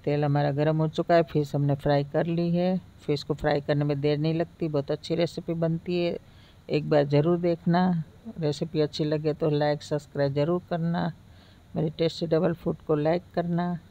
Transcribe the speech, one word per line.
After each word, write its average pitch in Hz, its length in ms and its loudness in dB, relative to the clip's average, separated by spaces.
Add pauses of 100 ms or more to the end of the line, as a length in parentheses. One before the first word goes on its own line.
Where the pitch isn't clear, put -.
तेल 147 200 0
हमारा 143 280 2
गर्म 151 240 2
हो 160 120 2
चुका 170 260 0
है, 170 80 6
फिश 151 320 -2
हमने 143 220 2
फ्राई 143 280 0
कर 156 220 -2
ली 170 240 -2
है। 180 300 0 (200)
फिश 147 220 -2
को 156 120 -4
फ्राई 151 260 0
करने 147 240 0
में 147 160 -2
देर 147 180 0
नहीं 160 160 0
लगती, - 340 -4
बहुत 143 220 -2
अच्छी 151 240 -4
रेसिपी 170 400 -2
बनती 165 440 -2
है। 170 180 0 (520)
एक 151 220 -2
बार 147 140 6
ज़रूर 147 340 4
देखना। 175 440 2 (580)
रेसिपी 151 400 -2
अच्छी 151 240 0
लगे 151 300 0
तो - 160 0
लाइक 147 320 0
सब्सक्राइब 143 520 -2
ज़रूर 170 360 0
करना। 170 420 -2 (640)
मेरी 156 220 0
टेस्टी 165 280 -2
डबल 165 280 2
फूड 165 220 -4 (100)
को 156 80 2
लाइक 160 280 0 (120)
करना। 170 440 -2 (120)